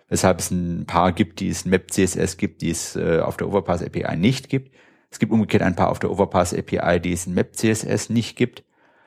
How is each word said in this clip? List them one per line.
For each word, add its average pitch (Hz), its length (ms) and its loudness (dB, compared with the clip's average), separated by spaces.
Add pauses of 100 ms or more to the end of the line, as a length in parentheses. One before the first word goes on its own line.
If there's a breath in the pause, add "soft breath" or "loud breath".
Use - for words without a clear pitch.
Weshalb 90 320 2
es - 120 -6
ein 87 340 -4
paar 87 280 2
gibt, - 260 -2
die 92 100 -2
es 85 140 -4
in 90 80 -2
Map - 200 0
C 98 120 2
S 92 120 0
S 87 220 -2
gibt, - 240 -6
die 82 80 -2
es, - 260 -6
äh, 82 240 2
auf - 180 -2
der 87 100 -4
Overpass 92 360 0
A - 60 -6
P - 180 -6
I 76 80 -4
nicht 98 340 0
gibt. 131 220 -4 (380 soft breath)
Es - 100 -12
gibt - 120 0
umgekehrt 107 320 2
ein 90 120 0
paar 90 140 2
auf 87 100 -2
der 90 120 -2
Overpass 90 420 2
A 82 80 -2
P - 160 -4
I, 87 220 2
die 90 140 -2
es 87 140 -6
in 90 60 -6
Map - 220 -2
C 110 140 2
S 110 140 0
S - 260 -2
nicht 113 260 -2
gibt. - 280 -2 (440 soft breath)